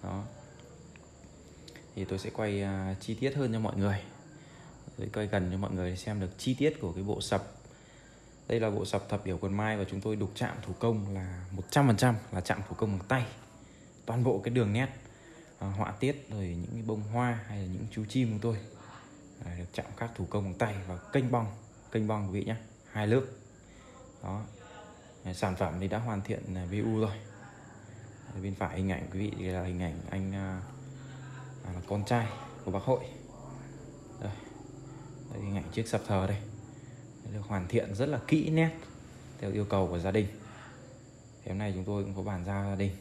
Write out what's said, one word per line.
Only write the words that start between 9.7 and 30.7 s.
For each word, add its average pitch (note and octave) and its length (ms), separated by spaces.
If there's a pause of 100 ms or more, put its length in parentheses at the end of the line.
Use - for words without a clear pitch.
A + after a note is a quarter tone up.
và G2 60
chúng G2 180
tôi A2 140
đục G#2 200
chạm - 260
thủ G2 180
công G#2 340
là F#2 380
một F#2 200
trăm C#3+ 160
phần A2 100
trăm B2 180 (160)
là F#2+ 100
chạm - 280
thủ - 60
công G#2+ 220
bằng F2+ 100
tay. B2+ 180 (800)
Toàn A#2+ 180
bộ G#2+ 200
cái A#2 100
đường G#2+ 200
nét, B2+ 140 (720)
à, G2 80
họa G2 240
tiết, C3 380
rồi F#2 320
những F2 120
cái A2+ 80
bông A2 200
hoa A2+ 460
hay G#2 120
là F#2+ 60
những F#2 260
chú A2 140
chim A#2 280
của G#2 80
tôi, A2+ 160 (880)
à, F2 120
được F2 160
chạm - 120 (120)
khắc A#2 180
thủ F#2 140
công G2+ 140
bằng F#2+ 100
tay G#2 220 (120)
và F2+ 100
kênh B2 340
bong, A#2 160 (440)
kênh A2 160
bong G#2 200
quý F#2+ 120
vị - 60
nhé, A2 100 (360)
hai G#2+ 160
lớp. B2 140 (1000)
Đó. F#2+ 180 (800)
Đấy, F2+ 100
sản F#2 220
phẩm E2+ 240
thì F#2+ 80
đã F#2 100
hoàn A2 240
thiện, G2 340
à, F2+ 160
V - 20 (120)
U A2 140
rồi. G#2+ 180 (1160)
Đấy, G2 100
bên G2 120
phải F#2 220
hình F#2+ 140
ảnh D#2 220
quý F#2+ 60
vị G#2 180
thì F#2 80
là F#2 180
hình F2+ 180
ảnh E2 180 (100)
anh, G2 240
à, F#2+ 280 (1040)